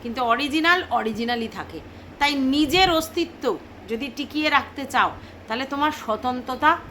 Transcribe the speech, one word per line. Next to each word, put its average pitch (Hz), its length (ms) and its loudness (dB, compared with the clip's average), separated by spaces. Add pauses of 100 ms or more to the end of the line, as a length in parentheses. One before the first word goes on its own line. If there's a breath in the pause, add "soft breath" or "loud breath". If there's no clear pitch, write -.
কিন্তু 240 180 -4
অরিজিনাল 294 680 4
অরিজিনালই 226 580 0
থাকে। 165 320 -10 (400 loud breath)
তাই 285 160 2
নিজের 294 560 4
অস্তিত্ব 320 680 -2 (320)
যদি 226 260 -4
টিকিয়ে 302 340 -2
রাখতে 277 360 0
চাও, 214 260 2 (360 loud breath)
তাহলে 240 180 -2
তোমার 285 260 0
স্বতন্ত্রতা 254 880 0 (140)